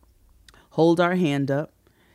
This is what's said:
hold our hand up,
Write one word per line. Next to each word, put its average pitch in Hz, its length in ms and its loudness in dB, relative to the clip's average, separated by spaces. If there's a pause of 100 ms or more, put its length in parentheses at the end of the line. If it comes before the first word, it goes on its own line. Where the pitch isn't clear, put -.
(720)
hold 165 280 2
our 180 160 0
hand 143 360 -2
up, 147 200 -4 (440)